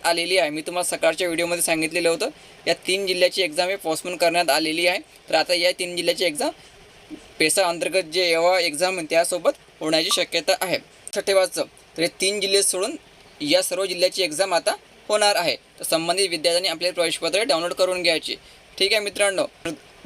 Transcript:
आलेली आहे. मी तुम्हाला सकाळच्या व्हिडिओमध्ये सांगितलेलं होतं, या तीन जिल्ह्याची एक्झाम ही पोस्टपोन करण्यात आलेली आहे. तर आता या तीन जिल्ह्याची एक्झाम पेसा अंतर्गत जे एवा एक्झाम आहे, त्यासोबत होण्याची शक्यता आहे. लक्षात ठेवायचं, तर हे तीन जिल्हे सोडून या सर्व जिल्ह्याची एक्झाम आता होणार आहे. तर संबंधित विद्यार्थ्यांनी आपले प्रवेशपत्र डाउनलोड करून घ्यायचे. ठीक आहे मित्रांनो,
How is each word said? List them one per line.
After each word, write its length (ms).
आलेली 340
आहे. 120
मी 120
तुम्हाला 360
सकाळच्या 300
व्हिडिओमध्ये 340
सांगितलेलं 480
होतं, 200
या 60
तीन 340
जिल्ह्याची 340
एक्झाम 280
ही 60
पोस्टपोन 420
करण्यात 320
आलेली 380
आहे. 120
तर 60
आता 180
या 180
तीन 240
जिल्ह्याची 300
एक्झाम 240
पेसा 280
अंतर्गत 360
जे 280
एवा 280
एक्झाम 380
आहे, 120
त्यासोबत 420
होण्याची 340
शक्यता 480
आहे. 160
लक्षात 460
ठेवायचं, 400
तर 40
हे 60
तीन 320
जिल्हे 240
सोडून 320
या 220
सर्व 220
जिल्ह्याची 380
एक्झाम 300
आता 220
होणार 280
आहे. 200
तर 280
संबंधित 460
विद्यार्थ्यांनी 400
आपले 220
प्रवेशपत्र 520
डाउनलोड 300
करून 300
घ्यायचे. 320
ठीक 160
आहे 80
मित्रांनो, 440